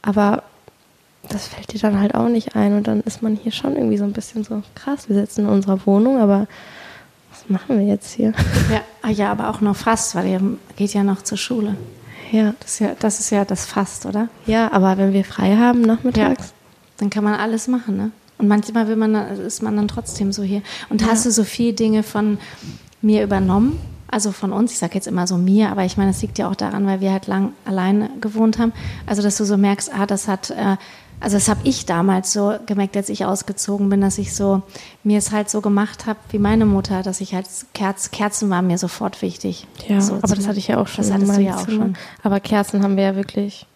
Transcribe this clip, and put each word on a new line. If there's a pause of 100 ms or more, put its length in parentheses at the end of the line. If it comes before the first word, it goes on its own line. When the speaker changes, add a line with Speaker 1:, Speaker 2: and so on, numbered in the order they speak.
Speaker 1:
aber (840)
das
fällt
dir
dann
halt
auch
nicht
ein
und
dann
ist
man
hier
schon
irgendwie
so
ein
bisschen
so, (140)
„Krass,
wir
sitzen
in
unserer
Wohnung,
aber (840)
was
machen
wir
jetzt
hier?“ (380)
Speaker 2:
Ja, (200)
ah
ja,
aber
auch
nur
fast,
weil
ihr (340)
geht
ja
noch
zur
Schule. (560)
Speaker 1:
Ja.
Speaker 2:
Das
ist
ja,
das
ist
ja
das
fast,
oder? (160)
Speaker 1:
Ja,
aber
wenn
wir
frei
haben
nachmittags
Speaker 2:
Ja. (460)
Dann
kann
man
alles
machen,
ne? (260)
Und
manchmal
will
man
dann,
ist
man
dann
trotzdem
so
hier. (260)
Und
Speaker 1:
Ja.
Speaker 2:
hast
du
so
viel
Dinge
von (640)
mir
übernommen? (280)
Also
von
uns,
ich
sag
jetzt
immer
so
mir,
aber
ich
meine,
es
liegt
ja
auch
daran,
weil
wir
halt
lang (120)
alleine (100)
gewohnt
haben. (320)
Also
dass
du
so
merkst,
ah,
das
hat,
äh, (460)
also
das
hab
ich
damals
so (100)
gemerkt,
als
ich
ausgezogen
bin,
dass
ich
so, (400)
mir
es
halt
so
gemacht
hab, (140)
wie
meine
Mutter,
dass
ich
halt (300)
Kerz-,
Kerzen
waren
mir
sofort
wichtig. (200)
Speaker 1:
Ja,
Speaker 2:
So
Speaker 1:
aber
Speaker 2:
zum
Speaker 1:
das
hatte
ich
ja
auch
schon
Speaker 2:
Das
Speaker 1:
in
Speaker 2:
hattest
du
Speaker 1:
meinem
Speaker 2:
ja
auch
Speaker 1:
Zimmer.
Speaker 2:
schon. (260)
Speaker 1:
Aber
Kerzen
haben
wir
ja
wirklich (100)